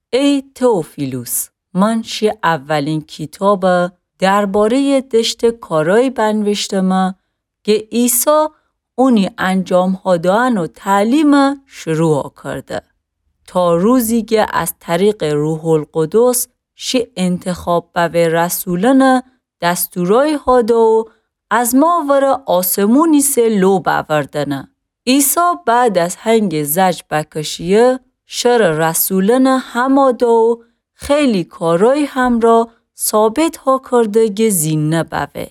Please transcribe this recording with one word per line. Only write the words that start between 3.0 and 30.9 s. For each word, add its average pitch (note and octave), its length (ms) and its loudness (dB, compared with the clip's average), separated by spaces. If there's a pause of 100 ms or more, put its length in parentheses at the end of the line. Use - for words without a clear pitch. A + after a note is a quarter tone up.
کتاب G3 640 -4 (540)
دربارهٔ G#3 840 0
دشت A#3 440 -2
کارای A3 640 0
بنوشتم G3+ 1040 -2 (480)
که G#3+ 280 0
عیسی D4+ 540 2 (500)
اونی A#3 420 2
انجام F#3 540 0
ها F#3 260 -2
دهن G#3 400 0
و E3 100 -4
تعلیم C#4 1000 0
شروع D#3 680 -2 (100)
کرده. C3+ 380 -10 (680)
تا F3 280 0
روزی A3+ 460 2
که G#3+ 320 0
از - 260 -4
طریق G3 440 0
روح D#3 440 -2
القدس D#3+ 800 0 (280)
شی - 400 -4
انتخاب F3+ 800 -4
به E3+ 360 0
رسولان G#3+ 920 0 (400)
دستورای G3 720 0
ها B3+ 280 2
ده A#3 120 0
و A3+ 300 2 (480)
از A#3+ 240 0
ما D#4+ 340 2
ور C#4 140 2 (220)
آسمونی A#3 760 2
سه A#3 280 0
لو F#3+ 300 2
باوردنه. D3 920 -4 (380)
عیسی C#4 320 2 (260)
بعد A#3 320 2
از F3 180 -2
هنگ G#3 480 0
زج E3+ 380 -2 (100)
بکشیه F3 880 -2 (260)
شر A#3+ 320 0
رسولان F#3+ 920 0
همه C4 640 0
ده B3 120 -2
و A#3 300 2 (380)